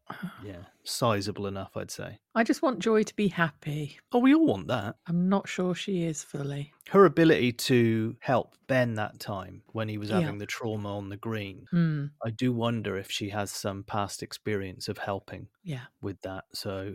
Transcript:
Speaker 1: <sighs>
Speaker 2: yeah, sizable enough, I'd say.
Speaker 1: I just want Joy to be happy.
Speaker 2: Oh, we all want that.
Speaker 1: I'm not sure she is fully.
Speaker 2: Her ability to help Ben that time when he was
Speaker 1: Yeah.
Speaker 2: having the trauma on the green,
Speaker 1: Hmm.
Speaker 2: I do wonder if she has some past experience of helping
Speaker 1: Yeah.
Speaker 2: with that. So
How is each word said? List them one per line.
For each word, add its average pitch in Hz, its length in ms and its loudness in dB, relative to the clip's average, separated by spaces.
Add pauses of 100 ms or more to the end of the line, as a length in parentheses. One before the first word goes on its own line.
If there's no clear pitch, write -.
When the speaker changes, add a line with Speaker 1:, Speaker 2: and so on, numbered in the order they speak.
Speaker 1:
<sighs> - 340 -12
Speaker 2:
yeah, 95 200 -12 (200)
sizable 104 640 0
enough, 98 300 -8
I'd 101 140 -8
say. - 300 -12 (140)
Speaker 1:
I 226 100 4
just - 180 0
want 269 160 0
Joy 220 240 4
to - 140 -6
be 208 120 2
happy. 151 720 -4 (140)
Speaker 2:
Oh, 240 80 4
we 262 140 8
all 320 120 6
want 98 220 0
that. - 280 -2 (120)
Speaker 1:
I'm 175 200 2
not 196 200 2
sure 180 260 -2
she 180 300 -2
is 160 180 -4
fully. 143 500 -8 (180)
Speaker 2:
Her 196 140 10
ability 151 480 6
to 113 680 4
help - 340 0 (140)
Ben 123 260 2
that 107 240 -6
time 95 440 -8 (100)
when 110 160 -2
he 107 100 -6
was 104 120 -6
Speaker 1:
Yeah. 110 100 2
Speaker 2:
having 104 180 -2
the 101 80 -8
trauma 104 500 -4
on 101 120 -8
the 98 80 -10
green, 107 540 -8
Speaker 1:
Hmm. 156 360 0 (180)
Speaker 2:
I 113 60 -2
do 123 220 0
wonder 113 440 -2
if 98 140 -8
she 104 200 -4
has 101 200 -4
some 98 320 -6
past 101 400 -4
experience 98 640 -6
of 104 100 -6
helping 101 500 -8 (160)
Speaker 1:
Yeah. 139 220 -10 (140)
Speaker 2:
with 98 220 -8
that. 92 220 -10 (100)
So 98 400 -8